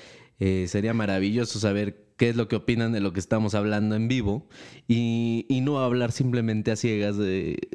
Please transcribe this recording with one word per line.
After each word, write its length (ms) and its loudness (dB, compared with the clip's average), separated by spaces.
Eh, 280 0
sería 280 -2
maravilloso 640 0
saber 480 -2
qué 120 4
es 60 -2
lo 120 0
que 80 -2
opinan 360 0
de 80 -2
lo 140 -2
que 60 -2
estamos 360 0
hablando 400 0
en 120 0
vivo 400 -2
y, 640 2
y 120 2
no 180 0
hablar 320 2
simplemente 600 0
a 40 0
ciegas 420 0
de, 400 0